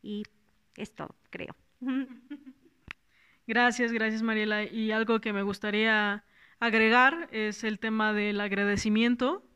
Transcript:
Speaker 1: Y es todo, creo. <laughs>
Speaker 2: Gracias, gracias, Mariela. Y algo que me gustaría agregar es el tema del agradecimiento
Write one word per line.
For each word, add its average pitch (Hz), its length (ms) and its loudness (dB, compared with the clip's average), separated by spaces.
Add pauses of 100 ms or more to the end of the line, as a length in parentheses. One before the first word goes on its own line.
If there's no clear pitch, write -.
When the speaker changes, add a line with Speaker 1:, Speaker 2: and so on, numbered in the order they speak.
Speaker 1:
Y 208 180 -8 (540)
es - 180 -12
todo, - 220 -14 (160)
creo. - 240 -12 (260)
<laughs> 262 560 -6 (1080)
Speaker 2:
Gracias, 240 460 2
gracias, 220 280 -2
Mariela. 214 440 0
Y 220 260 -2
algo 220 300 2
que 214 120 -4
me 196 80 -2
gustaría 208 840 0 (360)
agregar 240 720 4
es 214 320 -6
el 214 160 -4
tema 220 340 0
del 208 280 0
agradecimiento 214 1040 0 (120)